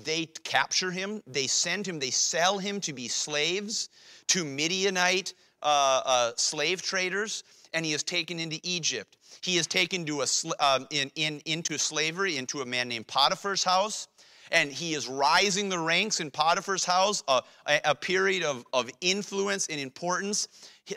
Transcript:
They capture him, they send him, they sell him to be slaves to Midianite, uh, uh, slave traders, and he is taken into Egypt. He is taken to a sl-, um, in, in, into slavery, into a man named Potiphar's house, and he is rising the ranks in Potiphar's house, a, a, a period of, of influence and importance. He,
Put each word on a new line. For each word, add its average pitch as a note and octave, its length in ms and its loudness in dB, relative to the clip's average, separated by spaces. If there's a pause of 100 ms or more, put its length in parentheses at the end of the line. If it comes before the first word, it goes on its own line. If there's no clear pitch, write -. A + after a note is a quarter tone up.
They D#3+ 200 0
capture - 680 0
him, G3 360 -6
they C3+ 200 -2
send F#3 400 0
him, E3+ 120 -6
they C3 120 -2
sell F3+ 460 2
him G3+ 240 -4
to D3 140 -6
be B2 140 -8
slaves E3+ 800 -2 (380)
to F3+ 140 2
Midianite, F#3 920 0 (280)
uh, C#3 440 4
uh, B2 300 4
slave D#3+ 440 0
traders, F#3+ 640 -4 (300)
and E3 100 -2
he D#3 80 -2
is D3 100 -2
taken E3+ 380 -4
into D#3+ 220 -6
Egypt. D3+ 560 -4 (240)
He F3+ 160 2
is D#3 80 2
taken F3+ 400 0
to D3 160 -2
a A#2+ 40 2
sl-, D#3+ 340 0
um, C3+ 280 4
in, C#3+ 280 -2
in, D#3 280 -2
into D#3+ 320 -4
slavery, D#3+ 640 -2
into C3 240 -6
a - 20 -4
man B2 240 -2
named A#2 180 -6
Potiphar's F3+ 560 2
house, F#3+ 460 0 (420)
and D#3 220 4
he D#3 220 -4
is B2 140 -4
rising F3 600 4
the F#3 100 0
ranks F3 420 0
in D3+ 100 -6
Potiphar's F3 560 0
house, F#3+ 420 2
a, B2+ 140 4 (260)
a, D3 160 4
a D3+ 100 2
period F#3+ 500 0
of, C3 280 -2
of B2 160 0 (140)
influence G3 640 -2
and D#3 100 -4
importance. F3 680 -4 (380)
He, - 100 -10